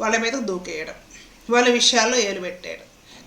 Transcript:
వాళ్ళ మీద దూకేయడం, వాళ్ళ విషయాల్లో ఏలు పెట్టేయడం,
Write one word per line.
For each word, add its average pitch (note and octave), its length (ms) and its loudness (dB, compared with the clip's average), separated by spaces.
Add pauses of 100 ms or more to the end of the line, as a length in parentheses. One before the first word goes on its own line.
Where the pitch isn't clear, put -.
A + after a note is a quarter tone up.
వాళ్ళ A3 160 0
మీద A3+ 160 -2
దూకేయడం, F3+ 640 -8 (560)
వాళ్ళ B3 180 4
విషయాల్లో A#3+ 500 4
ఏలు G3 220 -2
పెట్టేయడం, F3 440 -12 (420)